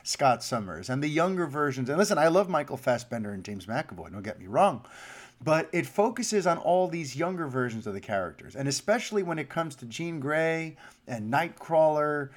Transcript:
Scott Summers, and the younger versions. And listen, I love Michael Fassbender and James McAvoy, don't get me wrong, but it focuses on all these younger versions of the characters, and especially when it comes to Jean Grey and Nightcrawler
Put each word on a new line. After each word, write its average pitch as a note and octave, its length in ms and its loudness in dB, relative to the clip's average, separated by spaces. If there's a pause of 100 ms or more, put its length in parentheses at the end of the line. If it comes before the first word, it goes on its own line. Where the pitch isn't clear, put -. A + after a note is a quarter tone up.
Scott B2+ 400 2
Summers, F#2 480 -4
and C3 100 -2
the D3 80 -2
younger E3+ 380 0
versions. C3+ 420 -2
And C#3+ 100 0
listen, G3+ 200 4
I D3+ 80 6
love F3+ 220 4
Michael D3 280 -2
Fassbender A#2 540 -2
and F#2+ 140 -8
James G2 220 -10
McAvoy, G#2+ 440 -6
don't G2 140 -10
get G#2 160 -8
me F2+ 80 -16
wrong, C#3+ 360 2 (560)
but D#3 300 2
it E3+ 160 0
focuses G#3 640 0
on E3 100 4
all F3+ 300 2
these D#3+ 260 -6
younger E3+ 320 -2
versions B2 400 -2
of G2+ 80 -6
the G2 60 -6
characters, F#2+ 560 -4
and C#3 100 -4
especially G#3 560 0
when E3+ 160 -2
it C#3+ 100 -6
comes E3 280 -4
to B2+ 100 -16
Jean E3 320 -6
Grey D#3+ 580 0 (300)
and A2+ 260 -6
Nightcrawler D3+ 1040 2